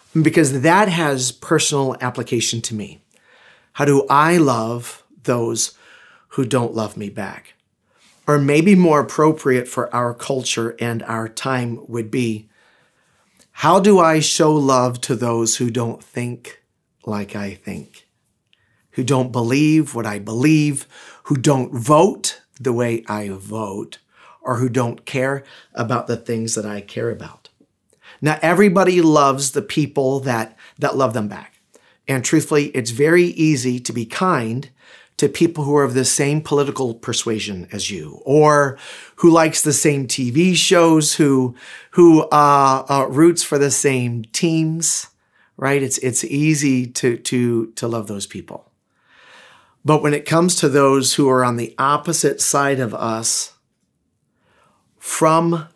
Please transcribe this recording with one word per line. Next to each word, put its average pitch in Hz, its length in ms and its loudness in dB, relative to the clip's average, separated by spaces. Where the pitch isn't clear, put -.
Because 151 420 2
that 185 260 4
has 143 440 -2
personal 143 680 -2
application 123 600 -4
to - 120 -8
me. 101 300 -12
How 143 120 -2
do 139 240 4
I 156 280 4
love 120 680 -2
those 117 540 -4
who 135 160 -4
don't 120 280 -2
love 107 240 -6
me 101 120 -10
back? - 440 -14
Or 147 140 2
maybe 151 340 4
more 160 280 6
appropriate 139 680 0
for - 260 -6
our 120 220 -2
culture 123 640 -6
and 117 240 -4
our 113 240 -6
time 123 600 -6
would 113 220 -8
be, 110 400 -4
how 170 280 2
do 196 200 6
I 160 200 4
show 156 340 2
love 127 480 2
to 131 140 -4
those 117 420 -2
who 123 120 -2
don't 117 340 -6
think - 600 -12
like 104 300 -8
I 101 180 -8
think, - 540 -16
who 135 120 -4
don't 127 300 0
believe 143 600 2
what 113 120 -4
I 104 120 -6
believe, 139 680 0
who 147 120 -2
don't 127 380 0
vote 151 680 2
the 123 140 -2
way 117 360 -2
I 104 200 -6
vote, 98 720 -10
or 127 140 -4
who 127 140 -2
don't 117 360 -4
care 135 380 -4
about 120 340 -4
the 120 80 -4
things 113 400 -6
that 107 100 -6
I 104 140 -10
care 113 320 -8
about? - 380 -16
Now, 147 200 0
everybody 180 600 4
loves 143 500 4
the 139 100 -4
people 135 600 -2
that, 120 360 -4
that 135 160 -2
love 127 180 0
them 107 140 -4
back. 92 320 -16
And 131 160 -2
truthfully, 151 440 0
it's 120 240 -6
very 160 340 4
easy 143 560 0
to 123 100 -8
be 117 140 -6
kind 131 640 -4
to 143 100 2
people 156 380 0
who 147 100 0
are 143 80 4
of 120 100 -2
the 127 120 0
same 147 360 0
political 139 520 -2
persuasion 104 800 -8
as 101 180 -8
you, 85 340 -12
or 147 520 4
who 170 120 6
likes 160 320 4
the 151 120 0
same 139 340 0
T 127 220 -4
V 170 260 2
shows, 165 600 4
who, 131 400 2
who, 165 320 8
uh, 143 680 4
uh, 139 200 0
roots 165 340 4
for 147 140 -2
the 139 140 2
same 123 540 -2
teams, 160 840 -2
right? 135 240 0
It's, 127 180 -4
it's 127 240 -4
easy 139 640 0
to, 120 300 -2
to, 120 580 -2
to 120 120 -6
love 113 200 -6
those 101 200 -10
people. - 440 -16
But 147 160 2
when 147 120 2
it 147 120 -4
comes 170 300 2
to 156 120 2
those 135 460 2
who 143 160 2
are 127 160 2
on 120 120 -2
the 117 200 -8
opposite 143 640 -2
side 139 380 0
of 110 140 -4
us 113 600 -6
from 165 800 0